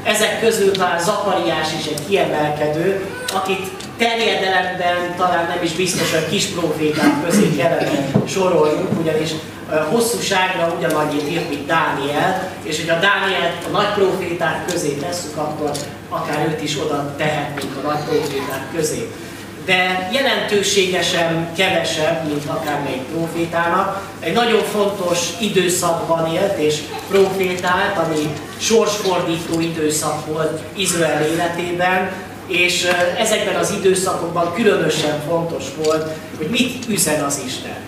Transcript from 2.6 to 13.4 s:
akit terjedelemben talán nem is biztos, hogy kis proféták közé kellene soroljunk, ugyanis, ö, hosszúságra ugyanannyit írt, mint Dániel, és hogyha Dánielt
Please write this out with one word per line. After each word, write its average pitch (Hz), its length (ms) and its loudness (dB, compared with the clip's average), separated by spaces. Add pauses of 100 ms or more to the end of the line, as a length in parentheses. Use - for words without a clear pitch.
akit 190 340 -2 (300)
terjedelemben 185 1200 0
talán 175 300 2
nem 175 160 -2
is 165 80 0
biztos, 170 400 0
hogy 160 180 0
kis 202 160 0
proféták 156 800 0
közé 175 300 4
kellene 151 500 2 (220)
soroljunk, 170 720 2
ugyanis, 156 300 0 (420)
ö, - 40 0 (140)
hosszúságra 185 880 2
ugyanannyit 151 520 0
írt, 165 200 -2
mint 143 160 -4
Dániel, 156 840 0 (140)
és - 140 -4
hogyha 165 220 0
Dánielt 190 680 0